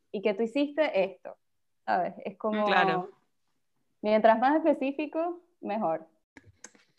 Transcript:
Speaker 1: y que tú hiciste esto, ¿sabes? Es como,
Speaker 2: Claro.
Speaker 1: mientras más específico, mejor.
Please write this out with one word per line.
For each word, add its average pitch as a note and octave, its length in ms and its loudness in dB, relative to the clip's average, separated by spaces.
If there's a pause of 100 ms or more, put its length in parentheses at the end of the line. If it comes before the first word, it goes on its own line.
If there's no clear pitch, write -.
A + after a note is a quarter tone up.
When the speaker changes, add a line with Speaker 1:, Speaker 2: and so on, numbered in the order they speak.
(120)
Speaker 1:
y G3+ 100 -6
que G#3+ 120 2
tú A3+ 100 -2
hiciste C#4+ 640 0
esto, - 320 -12 (480)
¿sabes? F#3+ 280 -2 (120)
Es G#3 120 -10
como, G#3+ 280 -2
Speaker 2:
Claro. F#3 440 2 (920)
Speaker 1:
mientras A3 380 6
más C4+ 180 2
específico, D#4 840 -2 (220)
mejor. G3+ 440 -4 (920)